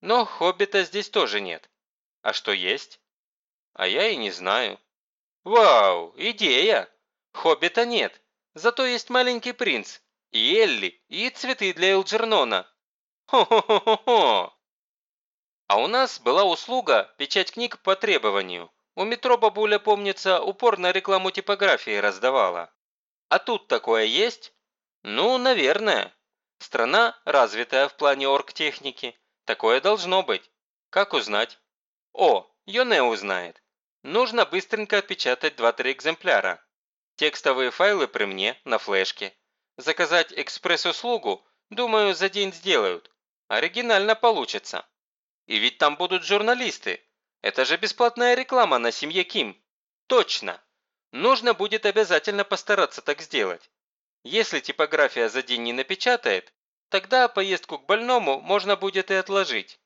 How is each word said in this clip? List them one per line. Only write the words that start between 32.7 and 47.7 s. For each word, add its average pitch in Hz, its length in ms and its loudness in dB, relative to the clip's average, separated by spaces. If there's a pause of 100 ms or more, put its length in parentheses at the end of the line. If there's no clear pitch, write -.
узнает. 95 580 -4 (420)
Нужно 220 420 0
быстренько 214 540 -4
отпечатать 151 580 -4
два-три 120 340 0
экземпляра. 135 720 -2 (540)
Текстовые 131 540 -2
файлы 185 380 0
при - 160 -4
мне, 98 400 -4
на 120 120 -2
флешке. 98 560 -4 (440)
Заказать 160 560 -2
экспресс-услугу, 170 1120 -4 (240)
думаю, 214 440 0
за 175 160 -2
день 196 240 -4
сделают. 131 560 -2 (380)
Оригинально 202 680 0
получится. 175 720 -2 (600)
И 110 100 -2
ведь 117 200 -2
там 147 180 2
будут 180 300 -4
журналисты. 208 760 -2 (400)
Это 113 220 -2
же 139 140 0